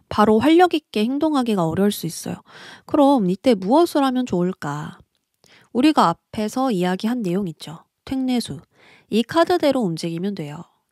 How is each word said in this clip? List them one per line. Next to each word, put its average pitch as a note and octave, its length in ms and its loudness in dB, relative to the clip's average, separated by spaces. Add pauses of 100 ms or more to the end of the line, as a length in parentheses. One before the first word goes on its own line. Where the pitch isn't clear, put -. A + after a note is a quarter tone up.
바로 G#3+ 300 4
활력 E4 340 4
있게 A#3 300 -4
행동하기가 B3+ 640 0
어려울 F#3+ 240 0
수 - 140 -8
있어요. E3+ 300 -10 (500)
그럼 C#4 440 4
이때 A3 260 2
무엇을 C#4 480 2
하면 B3+ 220 -2
좋을까? E3 760 -4 (720)
우리가 B3+ 360 4
앞에서 A3+ 640 -4
이야기한 F#3+ 520 -2
내용 F#3 240 -2
있죠. D3+ 320 -14 (260)
택내수. B3+ 540 -4 (500)
이 A3 140 0
카드대로 E4 560 2
움직이면 F3 560 -4
돼요. D3+ 280 -12 (280)